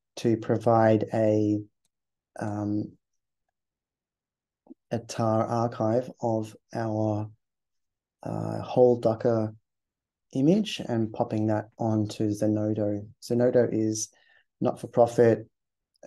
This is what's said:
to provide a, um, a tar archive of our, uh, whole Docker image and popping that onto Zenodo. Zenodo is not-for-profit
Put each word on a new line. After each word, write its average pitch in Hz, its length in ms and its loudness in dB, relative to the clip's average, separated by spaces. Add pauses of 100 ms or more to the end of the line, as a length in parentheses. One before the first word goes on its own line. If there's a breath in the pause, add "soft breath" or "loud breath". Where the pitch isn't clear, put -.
(160)
to 117 200 0
provide 110 800 2
a, 107 460 2 (800)
um, 104 540 -6 (2000)
a 117 80 -2
tar 110 480 0
archive 117 640 -2 (100)
of 110 340 -4 (200)
our, 107 560 -2 (920)
uh, 110 380 -6
whole 123 380 4
Docker 113 560 0 (800)
image 165 480 0
and 113 320 -4
popping 110 340 -2
that 107 220 -2 (100)
onto 110 520 -2
Zenodo. 107 760 -2 (160)
Zenodo 123 500 2
is 110 360 -2 (520 soft breath)
not-for-profit 117 880 4 (600)